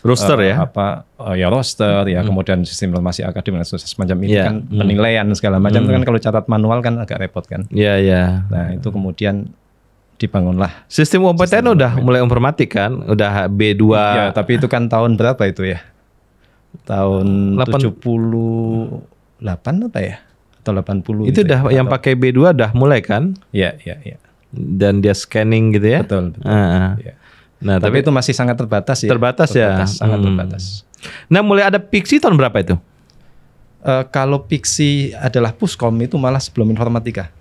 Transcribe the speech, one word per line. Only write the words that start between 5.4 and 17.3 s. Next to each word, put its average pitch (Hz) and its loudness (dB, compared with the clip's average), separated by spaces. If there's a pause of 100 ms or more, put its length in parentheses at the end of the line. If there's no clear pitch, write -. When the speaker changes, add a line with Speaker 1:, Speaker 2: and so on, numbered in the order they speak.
Speaker 2:
macam 101 4
itu 123 2
Speaker 1:
Hmm. 131 2
Speaker 2:
kan 127 2
kalau 117 2
catat 110 0
manual 110 0
kan 117 -2
agak 107 -6
repot 92 -8
kan. 95 -8
Speaker 1:
Iya, 104 2
iya. 95 4 (260)
Speaker 2:
Nah, 90 -2
itu 104 -6
kemudian 98 -4 (680)
dibangunlah 90 -2 (160)
Speaker 1:
Sistem 185 2
U - 4
M 175 2
P 175 2
T 180 0
N 233 2
Speaker 2:
sistem 240 4
Speaker 1:
udah 135 4
Speaker 2:
informatika. 123 -2
Speaker 1:
mulai 123 2
informatik 123 0
kan? 104 -2 (140)
Udah 104 0 (120)
B 101 -2 (120)
dua. 107 4
Speaker 2:
Iya, 104 2
tapi 107 0
itu 117 0
kan 120 -2
tahun 113 2
berapa 117 0
itu 95 -2
ya? 87 -6 (960)
Tahun 98 0 (260)